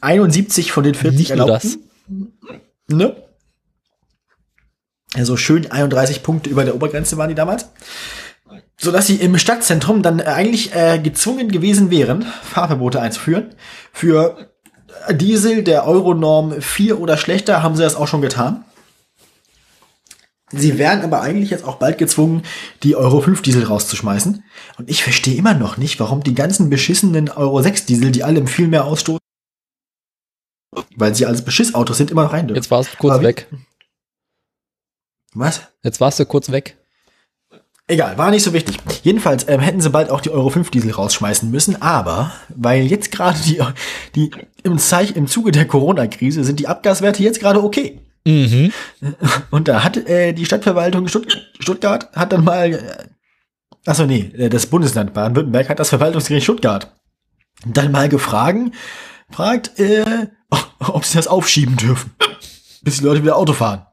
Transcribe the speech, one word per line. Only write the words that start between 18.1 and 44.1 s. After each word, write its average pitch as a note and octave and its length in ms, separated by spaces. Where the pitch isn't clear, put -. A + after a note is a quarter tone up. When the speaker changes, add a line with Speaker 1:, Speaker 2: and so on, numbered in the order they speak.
Speaker 1:
getan. B2+ 420
Sie C#3+ 220
wären F3 240
aber E3 180
eigentlich G3+ 300
jetzt E3+ 140
auch C3 120
bald C#3+ 220
gezwungen, E3 440
die D3 100
Euro C3+ 260
fünf F3+ 220
Diesel B2 220
rauszuschmeißen. G#2 800
Und B2 120
ich - 120
verstehe B2+ 340
immer G3 180
noch A#2 240
nicht, C#3 200
warum A#2+ 240
die C3 120
ganzen D#3+ 360
beschissenen D#3 600
Euro C#3 320
sechs G3 240
Diesel, B2+ 260
die B2 100
alle C#3+ 240
viel E3+ 220
mehr D#3 160
ausstoßen, D#3 340
weil G#2+ 180
sie A#2+ 120
alles A#2+ 180
Beschissautos B2+ 520
sind, C#3+ 140
immer D#3+ 140
noch D#3 80
rein D#3+ 140
dürfen. A2 160
Speaker 2:
Jetzt - 80
warst B2+ 220
du - 60
kurz C#3 160
Speaker 1:
Aber B2+ 80
wie F3 60
Speaker 2:
weg. - 200
Speaker 1:
Was? C3 300
Speaker 2:
Jetzt - 180
warst C3+ 200
du C#3+ 60
kurz - 260
weg. - 240
Speaker 1:
Egal, A2 280
war D#3+ 140
nicht G#3 140
so F3 80
wichtig. - 260
Jedenfalls, F3 460
ähm, C#3+ 120
hätten D#3 200
sie D#3+ 100
bald D3+ 180
auch C3+ 120
die D#3 100
Euro C#3 200
fünf E3+ 200
Diesel A2+ 220
rausschmeißen G#2 580
müssen, D3+ 320
aber A#2+ 500
weil B2+ 360
jetzt F#3+ 260
gerade F3+ 300
die, D#3+ 200